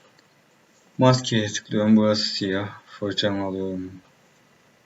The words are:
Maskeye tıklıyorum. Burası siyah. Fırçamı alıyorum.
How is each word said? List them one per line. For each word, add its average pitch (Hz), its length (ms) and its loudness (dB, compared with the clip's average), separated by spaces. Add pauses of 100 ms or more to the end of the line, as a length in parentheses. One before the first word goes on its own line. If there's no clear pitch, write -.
(1000)
Maskeye 123 480 2
tıklıyorum. 107 500 2
Burası 107 260 4
siyah. 101 460 -4 (180)
Fırçamı 101 580 -4
alıyorum. 95 480 -6 (920)